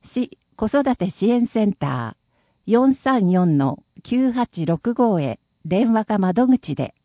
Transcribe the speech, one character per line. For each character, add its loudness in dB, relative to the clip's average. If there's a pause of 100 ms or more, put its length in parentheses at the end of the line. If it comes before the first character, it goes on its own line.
市 -8 (180)
子 -4
育 0
て -4
支 -2
援 2
セ 0
ン 0
タ -6 (500)
ー、 0
四 4
三 0
四 2
の -2 (180)
九 -2
八 -4
六 -2
五 0
へ -4 (260)
電 0
話 0
か -2
窓 0
口 0
で。 -8 (100)